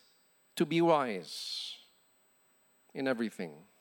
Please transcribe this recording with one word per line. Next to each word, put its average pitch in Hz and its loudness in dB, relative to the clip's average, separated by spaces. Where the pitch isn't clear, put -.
to 165 4
be 165 2
wise 131 0
in 135 -4
everything. 110 -4